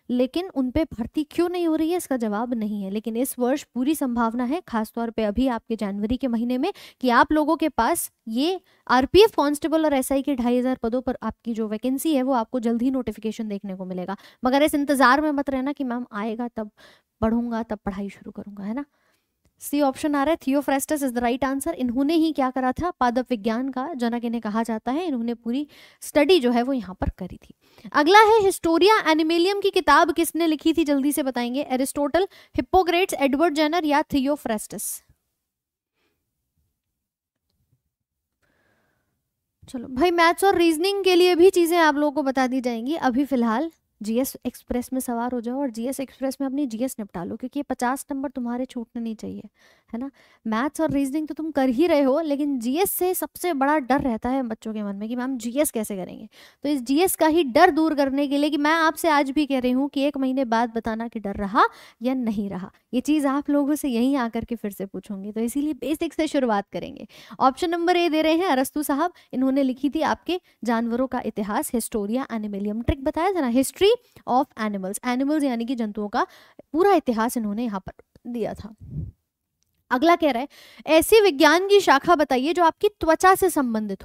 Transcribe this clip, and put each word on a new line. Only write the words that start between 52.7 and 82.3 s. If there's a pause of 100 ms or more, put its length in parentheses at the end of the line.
से
सबसे
बड़ा
डर
रहता
है
बच्चों
के
मन
में
कि
मैम
जीएस
कैसे
करेंगे? (360)
तो
इस
जीएस
का
ही
डर
दूर
करने
के
लिए
कि
मैं
आपसे
आज
भी
कह
रही
हूँ
कि
एक
महीने
बाद
बताना
कि
डर
रहा (360)
या
नहीं
रहा, (220)
ये
चीज़
आप
लोगों
से
यहीं
आकर
के
फिर
से
पूछूंगी,
तो
इसीलिए
बेसिक
से
शुरुआत
करेंगे। (320)
ऑप्शन
नंबर
ए
दे
रहे
हैं
अरस्तु
साहब, (200)
इन्होंने
लिखी
थी
आपके (240)
जानवरों
का
इतिहास,
हिस्टोरिया
एनिमलियम।
ट्रिक
बताया
था
ना,
history (380)
of (160)
animals,
animals
यानी
कि
जंतुओं
का (480)
पूरा
इतिहास
इन्होंने
यहाँ
पर (340)
दिया
था। (1160)
अगला
कह
रहा
है, (400)
"ऐसी
विज्ञान
की
शाखा
बताइए